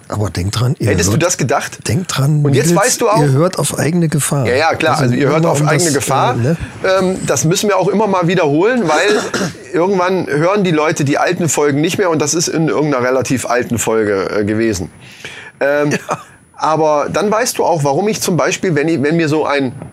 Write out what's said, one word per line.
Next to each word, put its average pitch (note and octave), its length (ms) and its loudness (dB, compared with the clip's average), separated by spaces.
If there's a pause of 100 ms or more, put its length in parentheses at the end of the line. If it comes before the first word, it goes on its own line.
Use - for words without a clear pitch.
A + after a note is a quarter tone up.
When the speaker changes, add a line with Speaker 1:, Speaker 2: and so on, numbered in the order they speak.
Speaker 1:
Aber G#2 220 -4
denkt F2+ 300 -4
dran, B2+ 200 0
ihr - 100 0
Speaker 2:
Hättest - 200 0
du - 40 0
Speaker 1:
hört, D#3+ 100 2
Speaker 2:
das F3 140 0
gedacht? - 500 -4
Speaker 1:
denkt E3+ 300 -2
dran, D3 280 2
Speaker 2:
Und C#3+ 80 2
jetzt D3+ 160 2
Speaker 1:
Mädels, F#3 160 4
Speaker 2:
weißt - 160 0
du G3+ 80 2
auch G#3 120 4
Speaker 1:
ihr D3 100 4
hört E3 280 2
auf D#3 180 -4
eigene E3 300 0
Gefahr. D3 400 0
Speaker 2:
Ja, A#2+ 80 2
ja, D3 200 2
klar, D#3 180 2
Speaker 1:
Also C#3 120 0
Speaker 2:
also B2 100 2
ihr C#3 120 2
hört D3 120 2
Speaker 1:
immer E3 120 2
Speaker 2:
auf C#3+ 100 0
Speaker 1:
um D3+ 60 2
Speaker 2:
eigene D#3+ 240 2
Speaker 1:
das, - 40 0
Speaker 2:
Gefahr. D#3 400 0
Speaker 1:
äh, - 20 -4
ne? C3 200 0 (420)
Speaker 2:
Ähm, F#3 260 0
das D3 200 0
müssen G3 240 0
wir G3 80 2
auch F3+ 120 0
immer G#3 180 0
mal F#3 200 0
wiederholen, F3+ 600 2
weil F#3 340 2 (200)
<coughs> D#3+ 320 -8
irgendwann F3+ 540 0
hören F3+ 360 2
die F3+ 80 2
Leute D#3 340 0
die C#3+ 120 0
alten E3 320 0
Folgen D3 320 2
nicht D#3+ 160 -2
mehr F#3+ 120 2
und D#3 120 0
das D3 120 -2
ist E3 140 -2
in D#3 220 0
irgendeiner B2+ 360 0
relativ B2+ 400 0
alten A#2+ 320 0
Folge, G#2 520 0 (100)
äh, G#2+ 60 0
gewesen. G#2+ 440 -2 (680)
Ähm, D3 320 0
Speaker 1:
Ja. D3 60 -2 (580)
Speaker 2:
aber D3+ 560 0
dann G3 180 0
weißt A3+ 280 -2
du - 80 0
auch, D#3 180 0
warum D3 240 0
ich G#3+ 140 -4
zum F#3 160 -2
Beispiel, D#3+ 380 0
wenn C#3+ 120 0
ich, E3 160 0
wenn D3+ 140 2
mir E3 100 2
so D3+ 180 0
ein C#3 280 -2 (200)